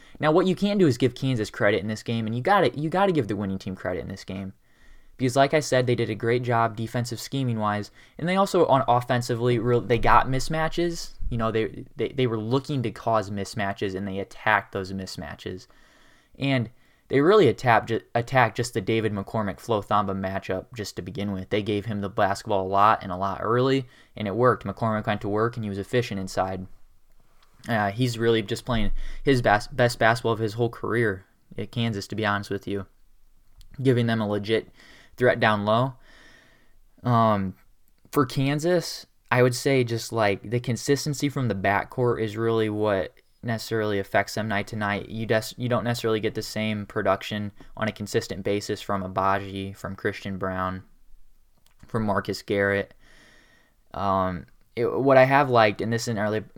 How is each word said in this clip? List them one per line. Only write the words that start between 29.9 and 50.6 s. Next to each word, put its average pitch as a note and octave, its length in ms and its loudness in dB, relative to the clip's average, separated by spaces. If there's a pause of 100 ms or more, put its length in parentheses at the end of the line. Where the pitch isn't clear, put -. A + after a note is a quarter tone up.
basketball A#2 360 2
of G#2+ 60 -4
his G#2+ 140 -4
whole A#2 160 0
career G#2 560 -2 (320)
at G#2+ 140 -8
Kansas, A2+ 360 -2
to - 80 -10
be G#2+ 80 -2
honest G2+ 280 -2
with G2 160 -6
you, G2 180 -4 (960)
giving B2 240 4
them A#2 160 0
a G#2 60 -2
legit G#2 400 0 (480)
threat B2 240 4
down G#2+ 260 4
low. A#2+ 300 2 (1080)
Um, A2 520 2 (560)
for D3 140 2
Kansas, D3 800 -2 (240)
I B2 100 4
would B2 140 4
say C3 280 2
just, A#2 300 -6
like, G#2 360 0
the A#2+ 100 -2
consistency C#3 680 -2
from C3+ 200 -2
the G2+ 80 0
backcourt G2+ 640 0
is G#2 160 -4
really A2+ 320 0
what G#2 440 -2 (280)
necessarily A2 560 -2
affects G2+ 380 -2
them G#2+ 120 -4
night G2+ 200 -4
to - 80 -10
night. G2+ 340 -4
You A2 160 -8
des-, A2 320 0
you B2 120 -4
don't A2+ 140 0
necessarily A2+ 360 -2
get G#2 160 -2
the G#2+ 80 -4
same G#2+ 420 -4
production G2+ 640 -2 (240)
on A2 120 -4
a G#2+ 40 -2
consistent G2+ 520 -4
basis G#2 360 -2
from G2 240 -4
Agbaji, G2 720 -2
from F#2+ 200 -10
Christian G2 420 -6
Braun, F#2 460 -4 (1040)